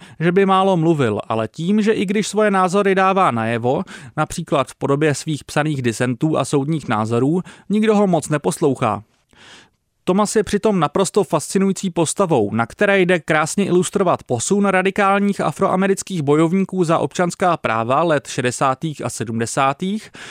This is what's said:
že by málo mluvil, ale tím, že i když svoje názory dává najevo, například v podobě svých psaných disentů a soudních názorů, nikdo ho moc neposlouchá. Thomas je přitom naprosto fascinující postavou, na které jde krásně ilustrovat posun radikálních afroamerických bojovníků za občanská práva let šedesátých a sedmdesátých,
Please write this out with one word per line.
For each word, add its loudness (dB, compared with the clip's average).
že 2
by 4
málo 4
mluvil, 2
ale -2
tím, 0
že 2
i -2
když -2
svoje 0
názory 2
dává 2
najevo, -2
například -2
v -20
podobě 0
svých -6
psaných -2
disentů -2
a 0
soudních -2
názorů, 0
nikdo 2
ho 4
moc 0
neposlouchá. -2
Thomas 0
je 4
přitom 0
naprosto 0
fascinující -2
postavou, 0
na 0
které 0
jde 2
krásně -2
ilustrovat 0
posun 0
radikálních 2
afroamerických 0
bojovníků 2
za 2
občanská 0
práva 0
let 0
šedesátých -4
a -6
sedmdesátých, -4